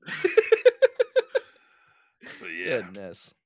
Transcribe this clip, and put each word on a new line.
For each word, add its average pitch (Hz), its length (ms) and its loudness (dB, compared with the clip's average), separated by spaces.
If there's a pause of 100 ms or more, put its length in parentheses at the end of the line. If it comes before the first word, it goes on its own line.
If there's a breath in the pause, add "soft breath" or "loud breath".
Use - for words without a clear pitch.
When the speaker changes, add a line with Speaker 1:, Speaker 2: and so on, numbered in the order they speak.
Speaker 1:
<laughs> - 40 -14 (2250 soft breath)
Speaker 2:
But 90 140 -14
yeah. 92 300 -4
Speaker 1:
Goodness. 95 520 -8 (120)